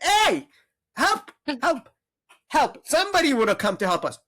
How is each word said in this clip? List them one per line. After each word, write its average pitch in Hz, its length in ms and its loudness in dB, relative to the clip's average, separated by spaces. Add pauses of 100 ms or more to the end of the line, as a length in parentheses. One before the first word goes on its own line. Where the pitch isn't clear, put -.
Hey, 370 460 2 (480)
help, 392 360 -2 (300)
help, 277 280 -2 (600)
help. - 380 0
Somebody 339 460 0
would 226 140 2
have 202 120 0
come 202 180 -2
to 202 100 -4
help 180 160 0
us. 139 240 -6